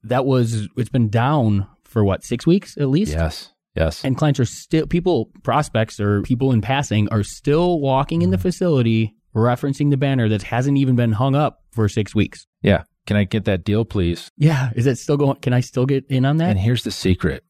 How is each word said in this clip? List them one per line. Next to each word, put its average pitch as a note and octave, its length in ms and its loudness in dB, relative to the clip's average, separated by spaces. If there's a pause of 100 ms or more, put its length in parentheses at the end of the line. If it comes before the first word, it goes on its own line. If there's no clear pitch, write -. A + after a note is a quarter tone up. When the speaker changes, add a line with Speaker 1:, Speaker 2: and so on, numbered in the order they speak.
Speaker 1:
That B2 220 0
was, A#2 500 0
it's A#2+ 120 -4
been A#2+ 220 0
down A2+ 580 2 (160)
for, - 200 -2
what, F#2+ 200 0
six A#2 200 -6
weeks F3+ 320 2
at C#3+ 120 -2
least? D#3+ 240 0
Speaker 2:
Yes. D#2+ 400 -4 (240)
Yes. - 280 -2
Speaker 1:
And C3 140 0
clients D3 220 0
are B2 40 4
still, - 440 -4
people, F3 420 0 (140)
prospects C3 560 -2
or G#2 220 2
people B2+ 280 0
in A#2 100 2
passing A2 500 0
are G#2+ 120 0
still E3 580 0
walking C#3 420 0
in F3+ 80 2
the - 60 0
Speaker 2:
Mm-hmm. - 60 -2
Speaker 1:
facility A#2+ 720 0 (200)
referencing C#3 560 0
the C#3+ 60 2
banner C3 320 0
that G#2+ 140 0
hasn't C3+ 340 0
even C3 200 2
been A#2+ 160 2
hung C3+ 240 0
up D3 340 -2
for A2 180 0
six G#2 280 -4
weeks. - 300 -2 (160)
Speaker 2:
Yeah. G2 200 2 (240)
"Can G#2 100 0
I G#2 80 2
get G2 220 -4
that F#2 180 -2
deal, G#2 220 0
please?" F2 500 -2
Speaker 1:
Yeah. C#3 380 2
Is A#2+ 120 -2
that C3+ 120 0
still D3 180 -2
going? C#3 200 0
Can - 180 -2
I B2 60 4
still B2+ 260 -2
get C3+ 240 0
in C3 160 2
on C#3+ 120 2
that? E3 120 0
Speaker 2:
And G2 80 0
here's A#2 240 0
the A2+ 80 -4
secret. F2+ 600 -2